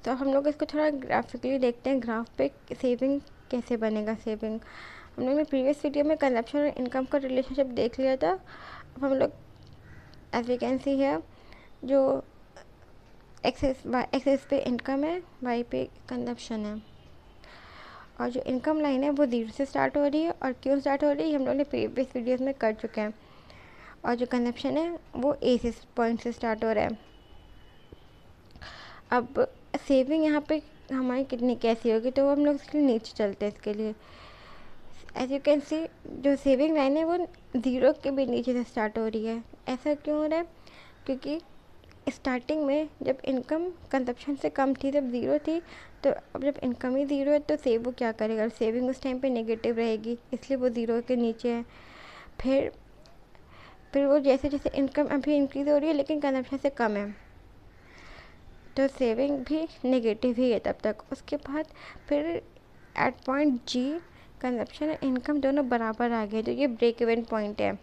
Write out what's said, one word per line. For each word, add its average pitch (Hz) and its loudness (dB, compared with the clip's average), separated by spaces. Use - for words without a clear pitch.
तो 233 0
हम 269 0
लोग 277 4
इसको 302 0
थोड़ा 302 0
graphically 262 -2
देखते 240 0
हैं, 269 2
graph 233 -4
पे 277 2
saving 262 0
कैसे 240 -2
बनेगा। 214 -2
saving 220 -6
हम 247 -2
लोग 262 2
ने 302 4
previous 277 0
video 285 2
में 311 4
consumption 262 0
और 294 2
income 262 -2
का 294 0
relationship 262 0
देख 240 -2
लिया 262 2
था। 311 2
अब - -8
हम 269 4
लोग 269 2
as 233 -2
we 247 2
can 247 -2
see 277 2
here, 277 2
जो 269 4
excess 262 -2
वाई, 247 -2
excess 269 2
पे 277 2
income 269 -2
है, 339 -2
वाई 240 -2
पे 254 -4
consumption 240 -6
है, 214 -8
और 240 0
जो 247 -4
income 254 0
line 269 2
है 294 2
वो 294 4
ज़ीरो 233 0
से 277 -2
start 269 0
हो 285 2
रही 294 2
है। 339 0
और 262 -4
क्यों 269 0
start 277 0
हो 294 4
रही 311 0
है, 294 0
हम 269 0
लोग 254 0
ने 285 2
previous 247 -2
videos 254 0
में 269 -2
कर 220 0
चुके 220 -6
हैं। 214 -4
और 240 2
जो 240 -2
consumption 240 0
है 330 -2
वो 254 2
ए 247 4
से 233 -2
point 233 0
से 240 -4
start 226 -4
हो 226 2
रहा 208 2
है। 220 -4
अब 247 2
सेविंग 277 4
यहाँ 302 4
पे 311 2
हमारी 262 0
कितनी 247 0
कैसी 226 2
होगी, 226 2
तो 269 4
हम 285 4
लोग 294 4
इसके - -4
नीचे 254 4
चलते 208 0
हैं। 208 -2
इसके 208 -6
लिए 214 -4
as 254 -4
you 277 0
can 294 6
see, 311 -4
जो 277 2
सेविंग 277 4
लाइन 277 4
है 320 2
वो 339 0
ज़ीरो 254 4
के 277 0
भी 269 2
नीचे 240 -2
से 240 -2
start 214 -4
हो 220 -2
रही 220 -4
है। 226 -6
ऐसा 254 -2
क्यों 302 -2
हो 302 0
रहा 311 0
है, 339 -4
क्योंकि 277 -4
starting 269 -2
में 302 2
जब 269 0
income 302 -2
consumption 254 -2
से 294 -2
कम 269 0
थी, 269 -2
जब 277 2
ज़ीरो 247 0
थी, 311 0
तो 277 6
अब - -4
जब 277 0
income 254 -2
ही 285 2
ज़ीरो 277 2
है 294 6
तो 302 0
save 233 2
वो 247 -2
क्या 240 -2
करेगा, 220 0
saving 233 0
उस 262 -4
time 254 -2
पे 269 2
negative 226 0
रहेगी, 226 0
इसलिए 262 -2
वो 254 2
ज़ीरो 233 0
के 254 2
नीचे 233 0
है। 233 -2
फिर, 269 2
फिर 277 4
वो 285 6
जैसे 269 4
जैसे 285 -2
income 277 2
अभी 294 2
increase 277 2
हो 294 6
रही 294 2
है 320 2
लेकिन 294 0
consumption 269 0
से 277 0
कम 226 0
है, 202 -4
तो 269 4
saving 269 2
भी 311 -2
negative 240 2
ही 254 4
है 208 2
तब - -2
तक। 214 -2
उसके - -8
बाद 294 -6
फिर 311 0
at - 0
point 269 2
G 247 -2
consumption 254 -4
और - -6
income 269 0
दोनों 269 2
बराबर 233 0
आ 226 0
गए, 214 -2
तो 233 -2
ये 254 2
break 233 2
even 226 2
point 214 -4
है। 202 2